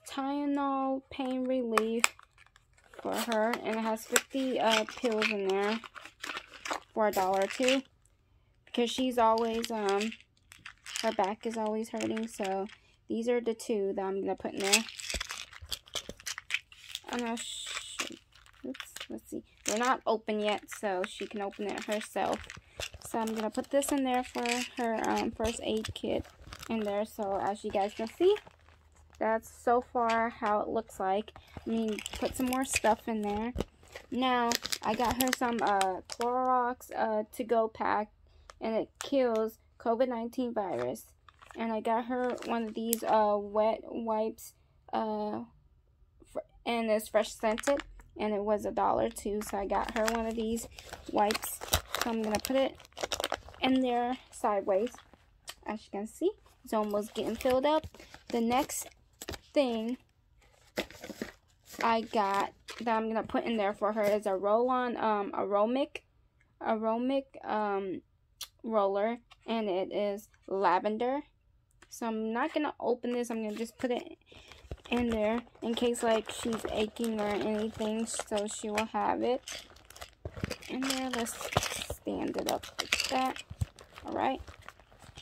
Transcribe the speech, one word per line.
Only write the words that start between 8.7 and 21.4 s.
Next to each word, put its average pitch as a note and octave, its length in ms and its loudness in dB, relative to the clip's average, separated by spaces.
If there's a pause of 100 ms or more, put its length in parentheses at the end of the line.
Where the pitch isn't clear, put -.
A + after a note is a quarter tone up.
she's B3+ 280 0
always, A3+ 540 4
um, G#3 420 0 (880)
her A3+ 100 2
back G#3 340 0
is A3+ 120 -2
always A3 320 -2
hurting. A3 400 -2
So G3 360 -4 (440)
these A3+ 180 -2
are A#3+ 140 2
the A3+ 140 -2
two G3+ 380 0
that G3 120 -2
I'm G3 160 -2
gonna F#3+ 160 -2
put - 160 -8
in - 60 -6
there. G3+ 240 4 (2250)
I'm A#3+ 100 -2
gonna A#3 160 -2
sh-, - 800 -8 (520)
oops, - 280 -10 (160)
let's - 200 -10
see. D#4 140 -8 (220)
They're - 120 2
not B3 300 2
open A3 320 0
yet, G#3 300 -2 (100)
so F#3+ 260 0
she - 220 -8
can G#3 140 -6